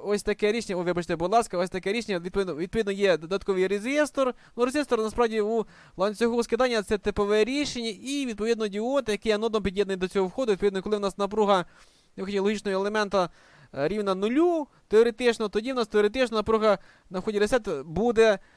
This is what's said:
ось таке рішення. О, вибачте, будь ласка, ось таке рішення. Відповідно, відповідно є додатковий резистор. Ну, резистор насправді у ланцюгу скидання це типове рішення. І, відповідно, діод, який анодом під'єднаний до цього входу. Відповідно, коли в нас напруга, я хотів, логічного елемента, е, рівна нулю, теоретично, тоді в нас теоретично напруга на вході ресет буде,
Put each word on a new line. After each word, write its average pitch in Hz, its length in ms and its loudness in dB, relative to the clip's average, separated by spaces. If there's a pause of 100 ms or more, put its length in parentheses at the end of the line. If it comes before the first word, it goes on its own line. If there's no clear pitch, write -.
ось 202 180 0
таке 208 300 0
рішення. 208 260 -2
О, 180 40 -2
вибачте, 175 340 -2
будь 170 160 -2
ласка, 214 260 2
ось 180 120 -2
таке 190 220 -4
рішення. 214 260 -2
Відповідно, 185 360 -4
відповідно 196 380 -2
є 196 240 2
додатковий 185 500 -2
резистор. 254 680 0 (220)
Ну, 240 80 0
резистор 254 360 0
насправді 220 400 0
у 214 260 0 (300)
ланцюгу 226 460 0
скидання 233 400 0
це 208 160 -2
типове 208 460 2
рішення. 254 440 -4
І, 262 380 -6
відповідно, 220 420 -2
діод, 233 400 -2
який 214 240 0
анодом 214 300 0
під'єднаний 196 340 -2
до 185 120 -4
цього 190 180 0
входу. 220 260 -2
Відповідно, 190 300 0
коли 208 140 -2
в 202 40 -2
нас 196 180 -4
напруга, 202 460 2 (520)
я 190 80 -8
хотів, 196 180 -2
логічного 196 340 -2
елемента, 202 540 0 (440)
е, 139 140 0
рівна 202 260 -2
нулю, 285 520 2 (220)
теоретично, 226 600 4
тоді 220 240 -4
в 262 40 -4
нас 226 120 -2
теоретично 214 480 2
напруга 214 420 2 (320)
на 185 80 -6
вході 208 200 -2
ресет 208 300 2 (160)
буде, 208 540 4 (180)